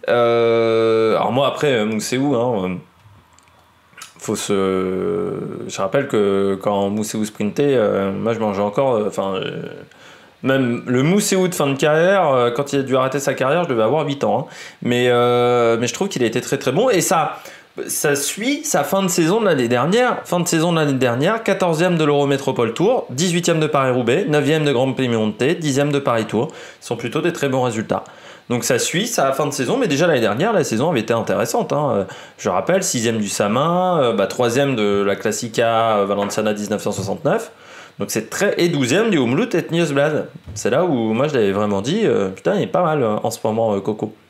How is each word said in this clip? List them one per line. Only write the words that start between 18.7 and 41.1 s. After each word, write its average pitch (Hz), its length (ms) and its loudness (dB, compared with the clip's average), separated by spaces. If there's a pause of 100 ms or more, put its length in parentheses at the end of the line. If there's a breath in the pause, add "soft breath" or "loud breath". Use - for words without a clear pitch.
fin 196 200 0
de 190 40 0
saison 175 320 2
de 214 60 0
l'année 135 240 2
dernière. 185 560 2
Fin 175 160 0
de 170 60 -2
saison 170 260 2
de 160 40 2
l'année 143 160 2
dernière, 131 500 2
quatorzième 180 540 2
de 156 60 2
l'Eurométropole 139 680 2
Tour, 226 360 2
dix-huitième 170 520 0
de 156 60 2
Paris-Roubaix, 131 600 2
neuvième 147 380 2
de 143 80 0
Grand 131 180 0
Prix 127 160 -2
Monté, 117 480 0
dixième 147 340 0
de 143 100 0
Paris 117 260 0
Tour. 117 240 -2 (320 loud breath)
Ce - 80 -18
sont 117 80 -4
plutôt 123 240 -4
des 170 100 0
très - 160 -2
bons 131 140 0
résultats. 110 420 -2 (460 loud breath)
Donc 120 160 -2
ça 123 140 2
suit 208 280 -2
sa 135 240 0
fin 151 140 -2
de 139 60 -2
saison, 139 260 -2
mais 254 100 0
déjà 147 200 2
l'année 147 120 4
dernière, 117 320 0
la 175 140 2
saison 120 240 0
avait 127 120 2
été 113 120 -2
intéressante, 113 580 0
hein. 143 220 0
Euh, 101 100 0 (340 loud breath)
je - 120 -2
rappelle, 127 340 0
sixième 117 360 0
du 101 100 -2
Samin, 160 720 0
euh, 117 120 2
bah, 98 140 2
troisième 131 480 0
de 101 300 2
la 98 100 2
Classica, 113 840 0
euh, 101 80 2
Valenciana 101 480 0
dix-neuf 104 280 -4
cent 107 100 -4
soixante-neuf. 101 600 -2 (480 loud breath)
Donc 101 120 -6
c'est - 180 -4
très, - 280 0
et 170 100 2
douzième 160 420 2
du 170 100 2
Omloop 135 360 0
et 160 160 0
Nieuwsblad. 147 560 0 (260)
C'est - 160 -4
là 143 140 2
où 117 300 0